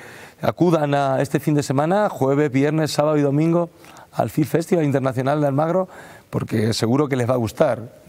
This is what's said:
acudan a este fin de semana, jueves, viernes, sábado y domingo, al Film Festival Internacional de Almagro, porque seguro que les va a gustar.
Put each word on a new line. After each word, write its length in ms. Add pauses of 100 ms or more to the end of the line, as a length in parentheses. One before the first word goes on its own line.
(420)
acudan 520
a 280
este 180
fin 160
de 80
semana, 460
jueves, 420
viernes, 400
sábado 260
y 40
domingo, 480 (420)
al 180
Film 180
Festival 380
Internacional 560
de 60
Almagro, 400 (420)
porque 440
seguro 340
que 80
les 120
va 60
a 40
gustar. 520 (200)